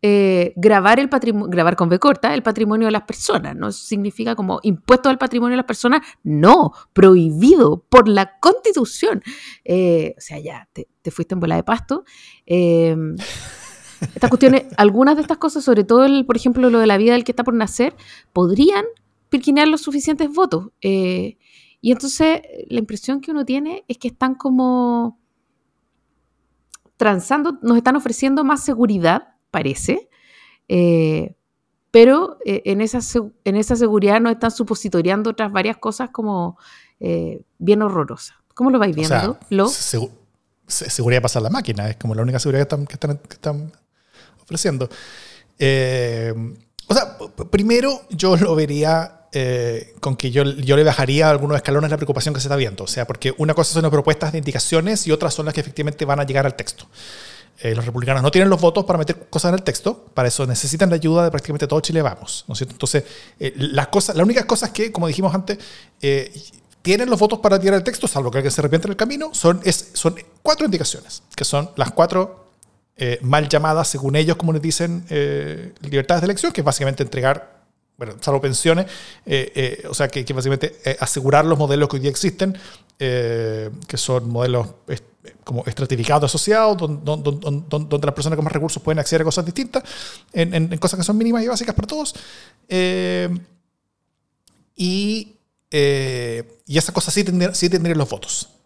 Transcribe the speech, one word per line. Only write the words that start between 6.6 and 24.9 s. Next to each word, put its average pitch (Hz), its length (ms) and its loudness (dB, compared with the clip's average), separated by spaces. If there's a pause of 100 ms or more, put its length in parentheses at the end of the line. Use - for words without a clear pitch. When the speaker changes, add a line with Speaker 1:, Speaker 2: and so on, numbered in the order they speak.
Speaker 1:
prohibido 180 960 6
por 247 180 8
la 202 320 0
Constitución. 381 880 0 (400)
Eh, 170 520 2
o - 40 -20
sea, 151 180 -16
ya, 156 340 -16
te, - 140 -16 (160)
te 165 80 -6
fuiste - 240 -6
en 185 60 -4
bola 165 160 0
de 170 80 -2
pasto. 269 400 -4 (420)
Eh, 170 500 4 (1160)
estas 233 160 2
cuestiones, 262 400 6
<laughs> - 60 -12
algunas 226 400 6
de 302 60 0
estas 311 160 -2
cosas, 302 260 -4
sobre 226 180 4
todo, 233 220 6
el, 277 200 4
por 240 120 0
ejemplo, 247 340 4
lo 233 80 4
de 226 80 6
la 208 100 6
vida 226 180 4
del 240 100 0
que 240 80 -4
está 240 100 -4
por 233 120 0
nacer, 233 420 0 (360)
podrían 262 520 4 (460)
pirquinear 285 360 4
los 311 140 2
suficientes 285 520 -4
votos. 240 360 0 (120)
Eh, 190 580 -2 (420)
y 226 100 0
entonces, 311 500 0 (280)
la 240 100 -4
impresión 220 420 -6
que 320 120 -10
uno 294 120 -2
tiene 294 440 -4
es 240 100 -8
que - 80 -10
están 262 300 -4
como 247 840 0 (1800)